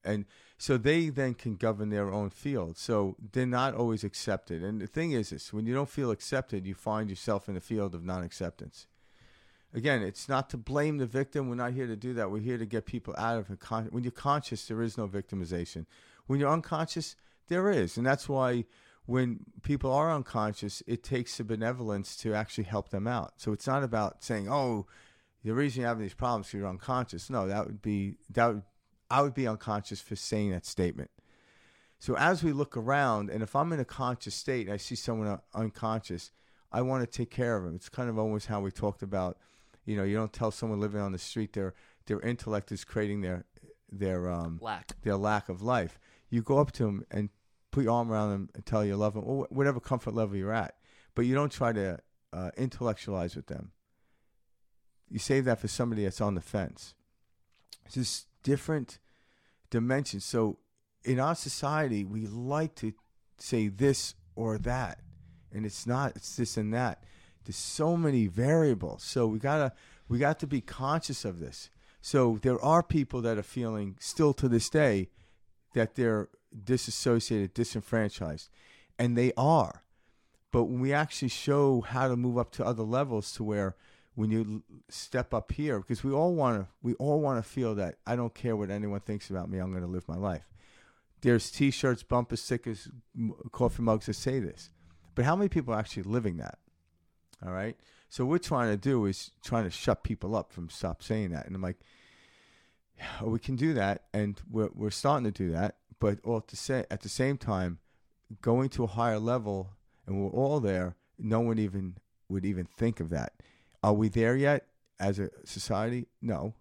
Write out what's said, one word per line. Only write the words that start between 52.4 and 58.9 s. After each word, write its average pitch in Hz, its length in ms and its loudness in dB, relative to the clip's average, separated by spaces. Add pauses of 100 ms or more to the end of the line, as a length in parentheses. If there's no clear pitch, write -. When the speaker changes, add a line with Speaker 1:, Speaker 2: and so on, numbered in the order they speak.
Speaker 1:
intellectualize 104 800 -2
with 71 100 -12
them. - 260 -10 (1400)
You 110 80 -4
save 135 280 2
that 117 120 4
for 107 100 -4
somebody 113 360 0
that's 95 160 -2
on 104 140 2
the 90 60 -2
fence. - 540 -6 (920)
It's - 80 -18
this - 320 -4 (160)
different 139 560 0 (720)